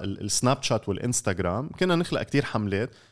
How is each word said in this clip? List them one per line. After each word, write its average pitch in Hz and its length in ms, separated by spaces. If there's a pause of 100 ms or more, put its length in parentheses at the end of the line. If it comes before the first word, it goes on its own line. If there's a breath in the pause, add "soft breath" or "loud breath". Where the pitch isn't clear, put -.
ال-، 98 180
السناب 123 420
شات - 260
والإنستغرام، 98 800 (100)
كنا 185 160
نخلق 165 280
كتير 139 220
حملات، 104 440 (220 soft breath)